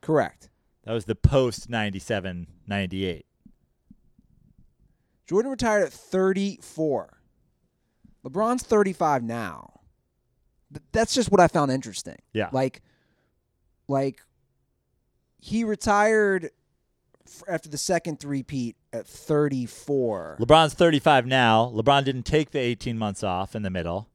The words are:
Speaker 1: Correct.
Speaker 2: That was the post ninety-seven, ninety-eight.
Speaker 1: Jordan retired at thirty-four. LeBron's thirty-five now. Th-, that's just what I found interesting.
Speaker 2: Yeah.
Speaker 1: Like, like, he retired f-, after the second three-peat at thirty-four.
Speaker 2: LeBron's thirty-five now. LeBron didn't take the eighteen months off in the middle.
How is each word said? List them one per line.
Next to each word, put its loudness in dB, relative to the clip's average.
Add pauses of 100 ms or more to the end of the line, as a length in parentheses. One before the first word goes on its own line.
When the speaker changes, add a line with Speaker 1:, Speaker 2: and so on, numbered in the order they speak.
Speaker 1:
Correct. -2 (360)
Speaker 2:
That -8
was -6
the -6
post 2
ninety-seven, -6 (200)
ninety-eight. -6 (2000)
Speaker 1:
Jordan 0
retired 0
at -8
thirty-four. -4 (1040)
LeBron's -2
thirty-five 2
now. -10 (920)
Th-, -14 (100)
that's 0
just 0
what 6
I 8
found 0
interesting. -8 (140)
Speaker 2:
Yeah. -4
Speaker 1:
Like, -2 (1040)
like, -4 (1160)
he -4
retired 2 (760)
f-, -20
after -6
the -12
second -4
three-peat -6 (160)
at -10
thirty-four. -4
Speaker 2:
LeBron's 6
thirty-five 4
now. 4
LeBron 2
didn't -4
take 0
the -4
eighteen -4
months -4
off -4
in -6
the -4
middle. -6